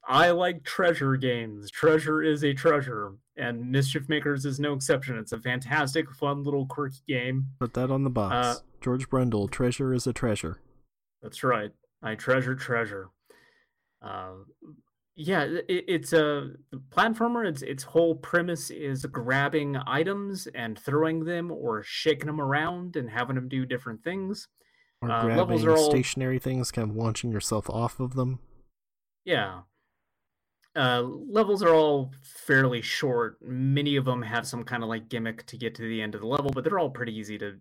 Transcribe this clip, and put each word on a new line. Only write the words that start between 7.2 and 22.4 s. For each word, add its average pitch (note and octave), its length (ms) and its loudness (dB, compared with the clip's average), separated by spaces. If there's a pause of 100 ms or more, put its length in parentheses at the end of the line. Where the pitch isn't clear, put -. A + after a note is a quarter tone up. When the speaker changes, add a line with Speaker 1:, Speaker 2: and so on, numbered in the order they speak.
Speaker 2:
Put A#2+ 140 -4
that B2+ 160 0
on C3+ 140 2
the C3+ 60 2
box. A#2 240 0
Speaker 1:
Uh, B2 260 0 (220)
Speaker 2:
George B2+ 260 -2
Brundle, A#2 420 2
treasure C3 440 0
is B2 120 0
a B2 60 0
treasure. G2+ 480 -2 (600)
Speaker 1:
That's - 220 -14
right. A2 260 0 (320)
I A2 140 -4
treasure C3 400 0
treasure. A2 520 -4 (920)
Uh, F#2+ 320 -10 (800)
yeah, D#3+ 300 0
it, E3+ 440 -2
it's D#3+ 240 -2
a, D3 380 2 (220)
the C3+ 60 -10 (120)
platformer. A3+ 580 0
Its, C#3+ 140 -6
its C3+ 220 -8
whole E3 320 4
premise E3+ 540 -2
is C3+ 360 -6
grabbing C#3 680 0 (100)
items F#3 640 -2
and A2+ 300 -8
throwing D#3+ 460 0
them E3+ 280 -4
or A2+ 320 -4
shaking D3 420 0
them D3+ 140 -4